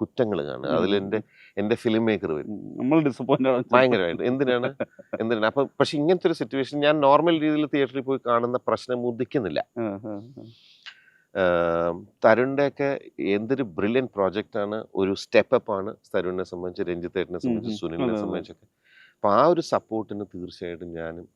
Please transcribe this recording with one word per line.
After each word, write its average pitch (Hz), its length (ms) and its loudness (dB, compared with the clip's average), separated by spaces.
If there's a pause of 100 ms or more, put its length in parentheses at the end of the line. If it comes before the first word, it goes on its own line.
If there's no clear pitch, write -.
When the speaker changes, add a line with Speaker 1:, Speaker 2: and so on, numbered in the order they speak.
Speaker 1:
കുറ്റങ്ങൾ 107 460 -2
കാണും. 65 220 -8
Speaker 2:
ഉം, 76 80 0
Speaker 1:
അതിൽ 92 160 2
Speaker 2:
ഉം, 202 80 2
Speaker 1:
എൻ്റെ, 196 180 -2
Speaker 2:
ഉം. - 80 -10 (300)
Speaker 1:
എൻ്റെ 208 260 0
ഫിലിം 113 220 0
മേക്കർ 101 280 0
വരും. 76 220 -6
Speaker 2:
ഉം, - 80 -12 (160)
നമ്മൾ 139 200 2 (100)
ഡിസപ്പോയിന്റഡ് 131 440 0
ആണ്. 123 200 0
Speaker 1:
ഭയങ്കരമായിട്ട്. 113 580 4
എന്തിനാണ്? 127 380 0 (120)
Speaker 2:
<laughs> - 420 -8
Speaker 1:
എന്തിനാണ്? 110 240 2
അപ്പൊ 139 180 2 (160)
പക്ഷെ 139 200 2
ഇങ്ങനത്തെ 175 300 2
ഒരു 165 100 -2
സിറ്റുവേഷൻ 135 400 -4
ഞാൻ 151 200 4
നോർമൽ 151 440 6
രീതിയിൽ 151 300 2
തിയേറ്ററിൽ 135 340 0
പോയി 135 180 0
കാണുന്ന 120 420 2
പ്രശ്നം 120 420 -2
ഉദിക്കുന്നില്ല. 113 500 -2 (160)
Speaker 2:
ആ, 117 100 -4 (180)
ആ, 107 100 -10 (260)
ആ. 113 40 -18 (920)
Speaker 1:
ഏം, 85 600 2 (280)
തരുണിൻ്റെയൊക്കെ 135 640 4 (460)
എന്തൊരു 120 300 0 (120)
ബ്രില്യന്റ് 117 400 0
പ്രോജക്റ്റ് 101 420 -2
ആണ്, 104 200 -4 (160)
ഒരു 95 200 2
സ്റ്റെപ്പ് 110 440 4
അപ്പ് 107 140 -6
ആണ് 98 180 -4 (240)
തരുണിനെ 92 300 -2
സംബന്ധിച്ച്, 90 460 -8
രഞ്ജിത്തേട്ടനെ 87 480 -6
Speaker 2:
ഉം, - 60 -6
Speaker 1:
സംബന്ധിച്ച്, 113 320 -2
Speaker 2:
ഉം. 101 60 -14
Speaker 1:
സുനിലിനെ 85 240 -4
Speaker 2:
അതെ, 113 80 -2
അതെ. 104 80 -4
Speaker 1:
സംബന്ധിച്ചൊക്കെ. - 440 -10 (480)
അപ്പൊ 104 160 0
ആ 107 160 6
ഒരു 165 240 4
സപ്പോർട്ടിന് 104 540 -4
തീർച്ചയായിട്ടും 87 680 -12
ഞാനും 82 320 -10 (120)